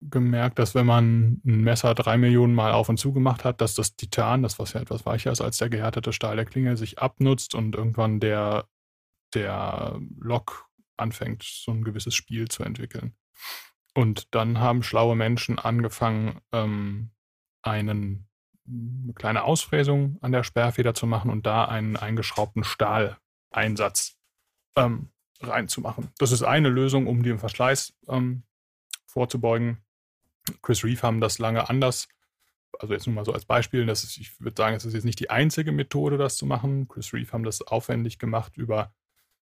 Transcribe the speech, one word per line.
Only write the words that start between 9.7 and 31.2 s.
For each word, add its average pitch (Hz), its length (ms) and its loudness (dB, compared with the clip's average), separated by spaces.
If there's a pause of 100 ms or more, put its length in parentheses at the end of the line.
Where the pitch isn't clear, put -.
Lok - 480 -6 (300)
anfängt, 113 460 -6
so - 280 -10
ein 113 120 -2
gewisses 110 320 -4
Spiel 113 340 -6
zu - 140 -6
entwickeln. 117 520 -8 (800)
Und 113 420 2
dann 117 240 2
haben 123 240 4
schlaue 117 320 4
Menschen 117 440 0
angefangen, 113 840 0 (100)
ähm, 107 600 -4 (500)
einen, 104 640 -4 (400)
eine 123 460 -8
kleine 110 300 0
Ausfräsung 143 800 2
an 127 100 -2
der 127 120 4
Sperrfeder 120 520 2
zu - 120 -2
machen 113 240 0
und 107 140 -2
da 110 200 2
einen 110 300 -2
eingeschraubten 107 680 -2
Stahleinsatz, 107 1500 -2 (580)
ähm, 120 340 2 (300)
reinzumachen. 120 800 -6
Das 131 140 2
ist 120 120 2
eine 143 260 4
Lösung, 131 380 2
um 117 160 2
dem 117 160 0
Verschleiß, 127 540 0 (160)
ähm, 127 340 -2 (600)
vorzubeugen. 117 760 -2 (840)
Chris - 220 0
Reeve 127 200 -2
haben 113 160 2
das 110 200 0